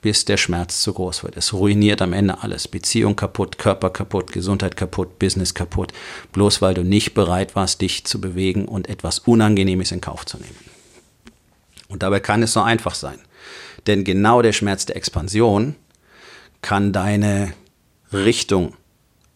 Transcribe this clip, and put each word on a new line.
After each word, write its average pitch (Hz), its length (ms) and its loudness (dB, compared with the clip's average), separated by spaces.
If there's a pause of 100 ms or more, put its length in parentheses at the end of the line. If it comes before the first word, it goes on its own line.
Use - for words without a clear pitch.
bis - 240 0
der 101 120 2
Schmerz 87 440 -2
zu 104 100 -2
groß 90 320 -6
wird. - 140 -12
Es - 160 -4
ruiniert 104 480 4
am 90 120 0
Ende 98 280 0
alles. 98 260 -8
Beziehung 104 480 0
kaputt, - 440 -6
Körper 95 320 0
kaputt, - 400 -6
Gesundheit 92 440 -2
kaputt, - 440 -6
Business 95 340 0
kaputt. - 400 -4 (380)
Bloß 101 280 4
weil 95 140 4
du 90 100 0
nicht 98 300 2
bereit 92 420 0
warst, - 260 -2
dich - 240 -4
zu - 140 -4
bewegen 95 480 -2
und 98 220 -6
etwas 87 300 -6
Unangenehmes 98 720 4
in 90 100 -6
Kauf - 240 -10
zu - 120 -12
nehmen. - 200 -18 (1300)
Und 87 140 -8
dabei 95 180 2
kann 107 220 2
es 113 120 0
so 110 80 4
einfach 107 340 0
sein. 69 240 -10 (680)
Denn 101 180 2
genau 104 380 4
der 110 100 4
Schmerz 101 360 -2
der - 80 -6
Expansion 104 800 0 (880)
kann 101 280 0
deine 101 640 0 (580)
Richtung 98 640 0 (640)